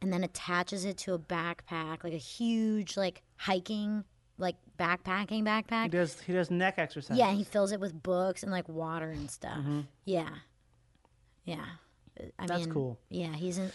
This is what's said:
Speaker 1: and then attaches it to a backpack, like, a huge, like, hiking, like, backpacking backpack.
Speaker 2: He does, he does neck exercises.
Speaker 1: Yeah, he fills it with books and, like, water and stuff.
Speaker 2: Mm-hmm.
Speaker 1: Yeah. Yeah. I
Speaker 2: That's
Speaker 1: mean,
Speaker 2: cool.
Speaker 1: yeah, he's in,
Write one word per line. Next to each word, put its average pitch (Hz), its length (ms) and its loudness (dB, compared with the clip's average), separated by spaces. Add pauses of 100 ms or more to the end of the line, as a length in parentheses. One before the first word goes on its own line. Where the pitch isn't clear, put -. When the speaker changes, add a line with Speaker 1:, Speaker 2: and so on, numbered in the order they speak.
Speaker 1:
and 190 100 0
then 180 120 2
attaches 180 600 -2
it 190 140 -2
to 190 160 -2
a 175 40 -2
backpack, 165 880 -4
like, - 80 -4
a 165 60 -4
huge, 220 800 0
like, 190 260 -2 (140)
hiking, 208 680 -2 (340)
like, 180 180 -2 (220)
backpacking 190 640 0
backpack. 220 400 2
Speaker 2:
He 220 60 0
does, 170 300 2
he - 120 -4
does 180 180 2
neck 185 280 4
exercises. 160 400 -2
Speaker 1:
Yeah, 220 140 12
he 202 120 2
fills 202 280 4
it 208 80 -2
with 165 220 -4
books 185 400 2
and, 196 100 -2
like, 180 160 -2
water 160 420 -2
and 147 200 -6
stuff. - 280 -8
Speaker 2:
Mm-hmm. 147 220 0 (240)
Speaker 1:
Yeah. 170 240 0 (1160)
Yeah. 160 200 -8 (760)
I 180 80 -6
Speaker 2:
That's 175 200 0
Speaker 1:
mean, 160 80 -4
Speaker 2:
cool. 131 240 -2 (100)
Speaker 1:
yeah, 170 260 -6
he's 175 240 -4
in, 190 160 -4